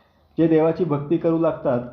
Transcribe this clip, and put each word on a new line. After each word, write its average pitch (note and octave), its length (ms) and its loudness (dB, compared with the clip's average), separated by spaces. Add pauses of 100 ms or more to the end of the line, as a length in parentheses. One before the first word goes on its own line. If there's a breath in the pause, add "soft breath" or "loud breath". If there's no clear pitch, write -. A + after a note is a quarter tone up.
(380 soft breath)
जे D#3+ 80 4
देवाची D#3+ 380 2
भक्ती D3 320 -2
करू E3 220 0
लागतात, D3+ 420 -2 (120)